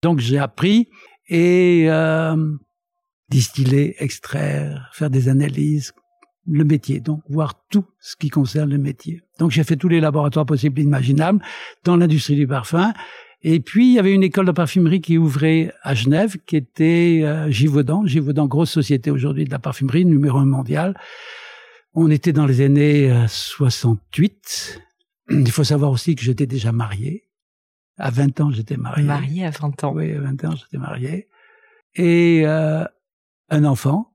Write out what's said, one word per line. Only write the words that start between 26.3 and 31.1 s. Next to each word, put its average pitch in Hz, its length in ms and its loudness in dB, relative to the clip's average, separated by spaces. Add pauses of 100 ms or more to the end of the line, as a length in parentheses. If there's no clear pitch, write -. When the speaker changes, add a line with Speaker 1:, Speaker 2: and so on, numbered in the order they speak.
Speaker 1:
déjà 117 240 -4
marié. 113 540 -6 (720)
À 131 120 -4
vingt 135 300 0
ans, 147 100 0
j'étais 113 260 -6
marié. 123 300 -4
Speaker 2:
Marié 143 400 -4
à 160 40 -6
vingt 147 340 -8
ans. 143 100 -2
Speaker 1:
Oui, 156 180 -4
à 147 80 -8
vingt 135 240 -6
ans, 156 100 -4
j'étais 143 240 -14
marié. 135 500 -10 (680)